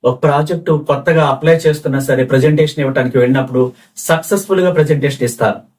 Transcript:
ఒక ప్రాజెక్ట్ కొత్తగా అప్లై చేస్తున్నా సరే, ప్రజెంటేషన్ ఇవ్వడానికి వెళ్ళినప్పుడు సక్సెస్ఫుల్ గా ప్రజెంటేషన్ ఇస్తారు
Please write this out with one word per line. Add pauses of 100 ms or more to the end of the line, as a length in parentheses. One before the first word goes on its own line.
ఒక
ప్రాజెక్ట్
కొత్తగా
అప్లై
చేస్తున్నా
సరే,
ప్రజెంటేషన్
ఇవ్వడానికి
వెళ్ళినప్పుడు (260)
సక్సెస్ఫుల్
గా
ప్రజెంటేషన్
ఇస్తారు (200)